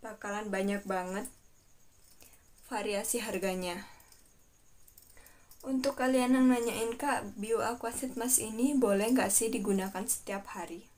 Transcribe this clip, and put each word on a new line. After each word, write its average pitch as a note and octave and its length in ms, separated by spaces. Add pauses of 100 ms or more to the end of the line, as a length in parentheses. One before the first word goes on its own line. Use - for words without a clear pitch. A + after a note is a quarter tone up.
Bakalan G#3+ 480
banyak G3 400
banget F#3+ 400 (1400)
variasi G#3 560
harganya. F#3 640 (1800)
Untuk C4+ 380
kalian B3+ 340
yang B3+ 160
nanyain, A#3 460
"Kak, A#3 400
Bio A3 260
Aqua A#3+ 300
Sheet B3+ 260
Mask B3 220
ini A#3+ 320
boleh A3 400
nggak G#3 180
sih - 220
digunakan G3 500
setiap - 480
hari?" E3+ 320 (140)